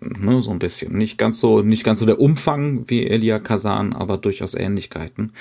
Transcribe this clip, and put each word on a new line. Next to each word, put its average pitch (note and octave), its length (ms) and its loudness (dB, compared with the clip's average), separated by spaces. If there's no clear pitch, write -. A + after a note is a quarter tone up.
ne, A#2 420 0
so G#2+ 80 -4
ein F2+ 80 -2
bisschen. - 340 -6
Nicht G#2+ 240 -2
ganz A2 240 0
so, A2 220 4
nicht A2 220 2
ganz A2 160 2
so A2+ 60 0
der A2+ 140 4
Umfang C#3+ 680 2
wie A#2+ 180 0
Elia A2 320 2
Kazan, G#2 560 -2
aber F#2+ 240 -4
durchaus F#2+ 360 -4
Ähnlichkeiten. F#2+ 880 -6